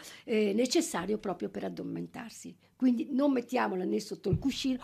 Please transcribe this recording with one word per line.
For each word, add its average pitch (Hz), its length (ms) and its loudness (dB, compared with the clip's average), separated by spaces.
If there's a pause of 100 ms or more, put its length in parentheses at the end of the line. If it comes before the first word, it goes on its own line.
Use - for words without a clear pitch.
(240)
eh, 214 280 2
necessario 214 680 2
proprio 202 300 -4
per 196 140 -8
addormentarsi. 175 960 -8 (200)
Quindi 247 360 2
non 277 200 4
mettiamola 226 520 0
né 208 160 2
sotto 202 300 -4
il - 80 6
cuscino, 254 460 0